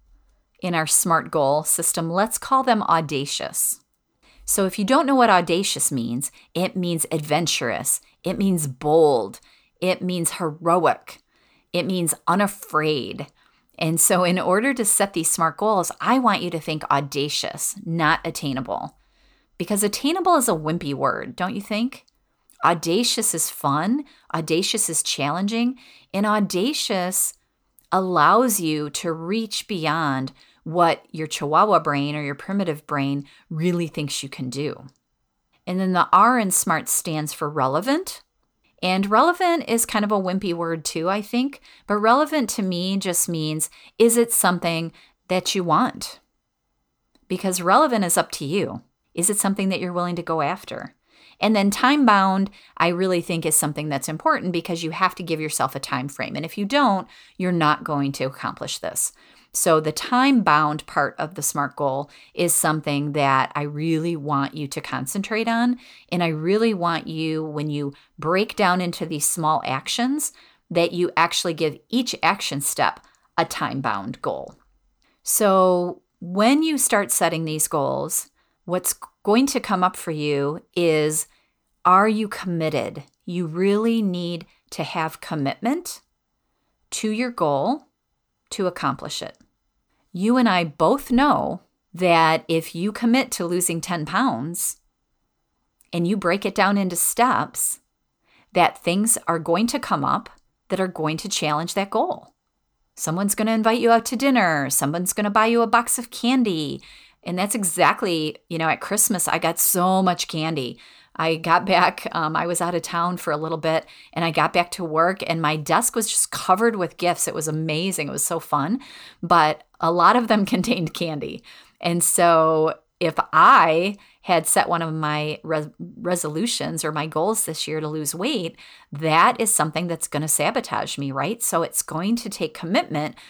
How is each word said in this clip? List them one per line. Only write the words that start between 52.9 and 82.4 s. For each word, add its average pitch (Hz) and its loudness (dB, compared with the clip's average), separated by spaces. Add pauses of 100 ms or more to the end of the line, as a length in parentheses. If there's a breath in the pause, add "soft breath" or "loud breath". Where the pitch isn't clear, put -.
think 165 -4
is 156 0
something 151 -2
that's 139 -4
important 180 -2
because 170 -4
you 160 -6
have 180 -2
to 190 -10
give 165 -4
yourself 151 -4
a 139 -8
time 135 -6
frame. - -8
And 147 -6
if - -12
you 202 -4
don't, 214 0 (300 loud breath)
you're 180 -2
not 156 2
going 143 -2
to 131 -4
accomplish - -8
this. - -6 (420 soft breath)
So 160 2
the 151 -2
time 254 2
bound 151 2
part 139 -2
of 160 -8
the 147 -8
smart 143 -4
goal 139 -4 (240 loud breath)
is 170 0
something 151 0
that 139 2
I 147 -4
really 160 -2
want 143 -2
you 147 -6
to 143 -8
concentrate 202 -4
on. 240 2 (320 loud breath)
And 175 0
I 170 2
really 190 2
want 170 -2
you, 160 -2
when 151 -4
you 143 -4 (240 soft breath)
break 185 0
down 185 2
into 175 -4
these 156 -4
small 156 0
actions, 247 -4 (380 soft breath)
that 170 2
you 175 0
actually 170 0
give 151 -4 (120)
each 247 -2
action 151 -2
step - -2 (360 soft breath)
a 165 2
time 135 -4
bound 107 -6
goal. 78 -6 (680)
So 185 2 (200)
when 214 2
you 320 0
start 208 0
setting 165 0
these 156 -2
goals, 139 -2 (340)
what's 180 -4 (280)
going 240 4
to 269 -4
come 185 -2
up 180 0
for - -8
you 147 -2 (120)
is, 156 2 (560)
are 190 6
you 214 0
committed? 156 -4 (220)